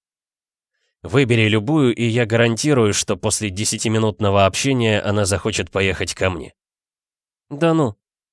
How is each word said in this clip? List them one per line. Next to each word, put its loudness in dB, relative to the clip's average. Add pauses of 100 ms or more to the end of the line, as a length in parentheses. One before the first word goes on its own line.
(1040)
«Выбери 2
любую, 2
и -4
я 0
гарантирую, 2
что -4
после -2
десятиминутного 0
общения 0
она 0
захочет -4
поехать -2
ко -2
мне». -8 (920)
«Да 0
ну!» 0 (360)